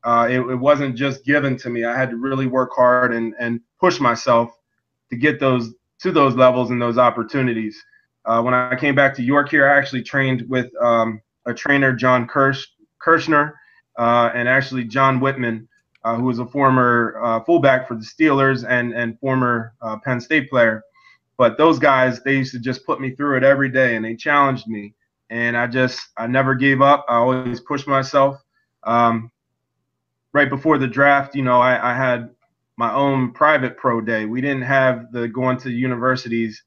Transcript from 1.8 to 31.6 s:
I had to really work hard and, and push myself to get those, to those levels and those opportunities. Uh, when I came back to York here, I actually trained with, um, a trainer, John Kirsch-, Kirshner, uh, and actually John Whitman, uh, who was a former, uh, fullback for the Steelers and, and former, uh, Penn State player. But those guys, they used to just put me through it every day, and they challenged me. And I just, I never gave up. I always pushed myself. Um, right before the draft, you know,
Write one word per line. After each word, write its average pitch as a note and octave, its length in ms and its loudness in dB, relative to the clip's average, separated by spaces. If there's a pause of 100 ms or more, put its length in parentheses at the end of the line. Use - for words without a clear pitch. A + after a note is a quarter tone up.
I A#2+ 120 -4
had C3 140 -2
to A#2 60 -8
really C3+ 300 -4
work B2 280 -2
hard B2 380 4
and, A2+ 260 -4
and A#2 220 -4 (180)
push F3+ 220 2
myself A#2 500 2 (600)
to B2 60 -8
get D3 240 0
those, B2 340 0 (260)
to F#3 120 -2
those C#3 240 2
levels B2+ 340 4
and A#2+ 100 -2
those A#2+ 180 -2
opportunities. A#2+ 840 -2 (420)
Uh, A#2 180 0
when B2 120 0
I B2+ 220 0
came C#3 180 -2
back C3+ 220 2
to B2+ 60 -8
York C#3 260 0
here, C#3 200 2
I C#3+ 80 4
actually C3+ 260 -2
trained B2+ 460 -4
with, B2+ 220 -2 (100)
um, A2+ 400 0 (260)
a A#2+ 60 -6
trainer, C#3 400 0
John B2 340 2
Kirsch-, C3+ 420 -2 (360)
Kirshner, D3+ 480 2 (460)
uh, A#2+ 360 2
and A#2+ 140 -2
actually C3 360 0
John C3 360 2
Whitman, B2 480 -4 (340)
uh, A#2 140 -2
who A#2+ 80 -4
was B2 140 -2
a B2 80 -6
former, B2 760 2
uh, A#2 220 0
fullback C3+ 420 2
for B2 80 -8
the A2 80 -10
Steelers C3+ 640 0
and, A#2+ 280 -2
and A#2 260 -6
former, B2 640 -2
uh, A2 160 -8
Penn A#2+ 240 -6
State D3 260 -2
player. A2+ 340 2 (540)
But A#2 220 2
those D#3 200 4
guys, B2+ 440 2
they C3+ 140 0
used C3 160 -2
to B2 60 -12
just A#2+ 280 -8
put D3 120 -4
me C3 160 -8
through C#3+ 220 -2
it B2+ 80 0
every C#3 240 4
day, B2 280 0
and A2 60 -4
they A2+ 140 -8
challenged C#3 520 0
me. G#2 260 -12 (340)
And A#2 260 -2
I A#2+ 120 -2
just, B2 340 -2 (160)
I A2+ 100 -6
never C3 280 0
gave C3+ 260 2
up. C#3 300 4
I A#2+ 60 2
always B2 440 0
pushed C#3+ 260 -8
myself. C#3 560 0 (420)
Um, A#2 460 0 (1040)
right C#3+ 160 2
before C#3 300 0
the C3 80 0
draft, C#3 480 2
you C#3 80 -4
know, B2 180 4